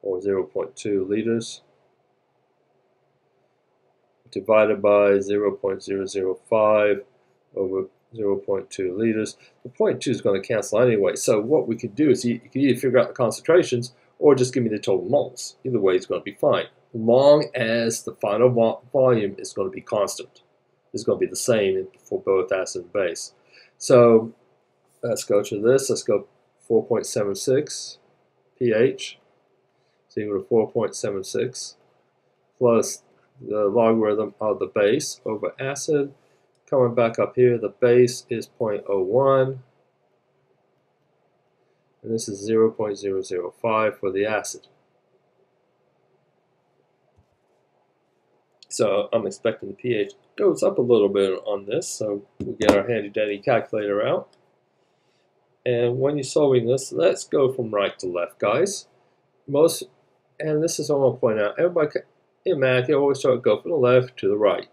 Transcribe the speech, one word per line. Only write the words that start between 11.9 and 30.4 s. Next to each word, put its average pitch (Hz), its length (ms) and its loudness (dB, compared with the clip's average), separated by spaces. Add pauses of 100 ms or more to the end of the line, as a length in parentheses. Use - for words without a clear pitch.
do 151 140 2
is - 140 2
you, 117 120 -2
you - 140 -16
can 131 120 -4
either 131 180 2
figure 127 200 2
out 117 100 2
the - 40 -16
concentrations 123 800 0 (260)
or 143 160 6
just 127 180 0
give 127 100 0
me 113 60 0
the 104 100 -4
total 92 300 -2
moles. - 560 -4
Either 123 140 -2
way 95 160 2
is 90 100 -2
gonna 87 160 -6
be 98 140 -14
fine, 101 320 0 (260)
long 131 600 6
as 117 500 -2
the - 100 -10
final 110 360 2
vo-, 117 320 0 (120)
volume 117 440 2
is - 140 -14
gonna 95 180 -6
be 95 120 -14
constant. - 640 -6 (500)
It's 113 100 -8
gonna 101 160 -2
be 92 60 0
the 87 100 -8
same 98 520 0 (140)
for 95 200 -8
both 95 320 -2
acid 92 300 -6
and 87 100 -20
base. 87 400 -6 (440)
So 117 560 6 (680)
let's 117 220 -4
go 101 180 0
to 101 180 -6
this. 131 280 2
Let's 107 140 -2
go 104 240 -2 (340)
four 110 240 0
point 110 200 -2
seven 101 300 -4
six - 640 -4 (600)
pH 117 600 0 (920)
is - 80 -10
equal 104 220 -4
to - 80 -12